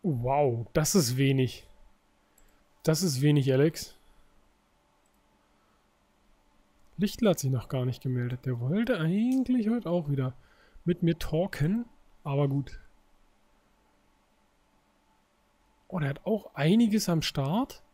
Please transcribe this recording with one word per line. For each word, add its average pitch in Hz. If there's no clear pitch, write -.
Wow, 127
das 156
ist 127
wenig. 135
Das 160
ist 139
wenig, 143
Alex. 143
Lichtl 208
hat 170
sich 131
noch 131
gar 127
nicht 127
gemeldet. 123
Der 123
wollte 196
eigentlich 233
heute 226
auch 175
wieder 131
mit 175
mir 165
talken. 185
Aber 143
gut. 139
Oh, 185
der 143
hat -
auch 208
einiges 202
am 165
Start. 156